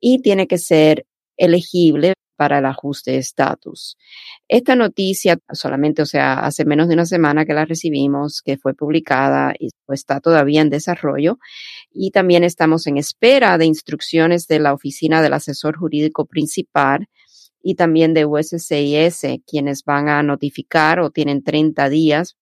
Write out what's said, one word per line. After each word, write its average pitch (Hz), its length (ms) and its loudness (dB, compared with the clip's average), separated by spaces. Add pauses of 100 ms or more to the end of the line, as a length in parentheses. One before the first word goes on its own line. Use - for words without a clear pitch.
y 254 200 4
tiene 196 240 2
que 180 120 -2
ser 156 480 2 (320)
elegible 170 760 2 (240)
para 143 240 0
el 135 60 -2
ajuste 135 460 -6
de 135 80 0
estatus. - 760 -6 (540)
Esta 247 260 2
noticia 190 640 0 (140)
solamente, 147 480 -2
o 147 40 0
sea, 135 340 0
hace 147 260 -2
menos 151 240 2
de 165 60 2
una 170 100 2
semana 156 400 2
que 151 80 0
la 151 100 0
recibimos, 147 800 -4
que 139 160 -4
fue 135 160 -4
publicada 139 840 -2
y - 120 -10 (180)
está 139 320 -6
todavía 151 400 2
en 156 100 4
desarrollo, 147 720 -2 (500)
y 190 220 -6
también 175 320 4
estamos 165 440 0
en 143 100 -2
espera 220 600 2
de 160 60 2
instrucciones 160 840 0
de 156 120 0
la 147 140 2
Oficina 156 480 -2
del 147 100 2
Asesor 151 460 -6
Jurídico 156 480 -4
Principal 151 800 -2 (520)
y - 160 -2
también 165 380 2
de 160 100 4
U 151 140 0
S 156 220 -4
C 151 220 -4
I 143 140 0
S, 165 500 -2
quienes 143 380 -4
van 143 240 0
a 147 160 2
notificar 151 800 -2
o 156 80 0
tienen 143 340 -2
treinta 151 460 0
días 156 520 0